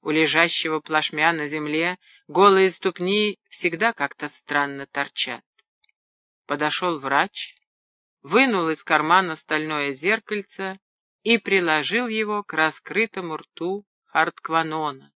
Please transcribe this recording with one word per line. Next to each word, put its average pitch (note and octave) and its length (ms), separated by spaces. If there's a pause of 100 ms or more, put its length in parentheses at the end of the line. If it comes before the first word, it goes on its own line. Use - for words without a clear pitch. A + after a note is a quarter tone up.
У C#3+ 80
лежащего D#3+ 680
плашмя D#3 520
на D3+ 140
земле D#3 520 (280)
голые F#3+ 440
ступни F#3+ 680 (100)
всегда F3+ 440
как-то C#3+ 360
странно C#3+ 580
торчат. C#3 580 (1000)
Подошел D3+ 520
врач, C#3 560 (680)
вынул G3 460
из D#3 140
кармана E3 540
стальное D3+ 560
зеркальце G3 880 (420)
и A3+ 160
приложил F3 680
его G#3 340
к - 100
раскрытому D#3+ 840
рту F#3+ 500 (200)
Хардкванона. D#3 1120